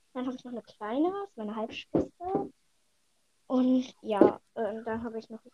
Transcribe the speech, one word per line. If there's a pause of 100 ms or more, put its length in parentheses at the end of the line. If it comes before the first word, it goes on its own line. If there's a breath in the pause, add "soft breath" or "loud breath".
(140)
Dann
hab
ich
noch
eine
kleine,
das
ist
meine
Halbschwester. (1000)
Und
ja, (160)
ähm,
dann
hab
ich
noch (140)